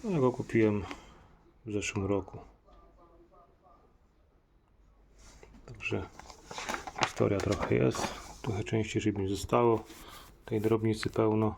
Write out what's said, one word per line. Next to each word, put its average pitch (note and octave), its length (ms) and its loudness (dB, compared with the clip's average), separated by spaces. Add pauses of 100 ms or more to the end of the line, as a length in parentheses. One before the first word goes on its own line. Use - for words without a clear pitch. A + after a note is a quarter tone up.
Ja F3+ 160 2
go B2+ 120 6
kupiłem G#2+ 520 2 (800)
w G#2+ 60 -8
zeszłym G2 340 -2
roku. G2 320 -2 (3250)
Także - 420 -4 (960)
historia G#2 340 2
trochę G2+ 360 0
jest, - 400 2 (280)
trochę G#2+ 220 -4
części, A2 360 0
żeby G2+ 220 0
mi F#2+ 60 -2
zostało A2+ 560 2 (600)
tej A2 160 -2
drobnicy A2 500 2
pełno A2 480 2